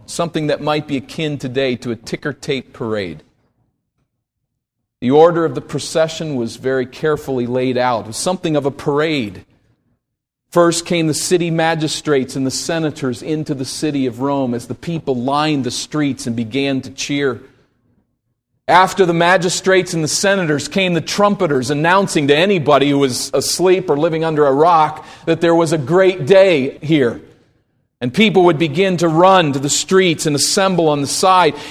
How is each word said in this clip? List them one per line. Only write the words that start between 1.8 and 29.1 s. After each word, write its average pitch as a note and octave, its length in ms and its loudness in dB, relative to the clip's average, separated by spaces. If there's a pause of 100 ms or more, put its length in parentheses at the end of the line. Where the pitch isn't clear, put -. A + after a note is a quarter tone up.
a A2+ 40 -6
ticker D3 380 -8
tape - 380 -8
parade. G2+ 500 -8 (1800)
The A#2+ 100 -2
order E3 320 6
of D3+ 100 -2
the C#3+ 80 -8
procession D#3+ 760 -4
was A#2 200 -6
very B2+ 300 -2
carefully C#3+ 600 -4
laid B2+ 320 -2
out. A#2+ 280 0
It - 20 -16
was A2 100 -12
something F3+ 380 -2
of C#3 100 0
a C#3 60 -2
parade. C#3+ 760 -4 (1040)
First E3+ 360 2
came E3 220 0
the D3+ 60 0
city E3+ 380 -2
magistrates D#3 840 -2
and C3+ 120 -2
the B2+ 40 -4
senators D3 720 -4
into D#3 320 -4
the C3 120 -6
city C#3+ 420 -4
of A#2 120 -6
Rome C#3 340 -2
as A#2 140 -8
the B2 60 -8
people D3+ 420 -6
lined C#3 480 -2
the A#2+ 80 -6
streets C#3+ 540 -4
and A#2+ 100 -4
began C3 460 -4
to B2+ 80 -12
cheer. C#3 520 -4 (1300)
After F3+ 380 4
the F3 80 2
magistrates F3+ 800 0
and D#3+ 100 -2
the D3 40 -2
senators F3 600 0
came F#3 260 0
the D#3+ 80 0
trumpeters E3+ 720 0
announcing E3 560 0
to C#3+ 100 4
anybody D3 520 4
who C#3+ 100 2
was C3 340 -2
asleep F3+ 560 0
or C#3+ 80 2
living D#3+ 260 0
under D#3 220 2
a C3+ 80 4
rock D#3 520 2 (200)
that B2 160 0
there E3+ 140 4
was E3 180 2
a E3 40 2
great F3+ 480 2
day F3+ 520 4
here. C#3 440 0 (800)
And B2 140 -6
people F#3+ 320 4
would E3+ 140 4
begin E3+ 380 0
to E3 120 2
run F3 440 4